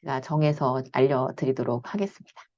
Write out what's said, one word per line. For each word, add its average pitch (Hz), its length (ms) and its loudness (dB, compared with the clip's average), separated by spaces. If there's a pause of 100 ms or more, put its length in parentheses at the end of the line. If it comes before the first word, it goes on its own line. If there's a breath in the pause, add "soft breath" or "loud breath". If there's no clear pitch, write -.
제가 139 180 -4
정해서 147 600 2 (100)
알려드리도록 131 1000 0
하겠습니다. - 480 -6 (160)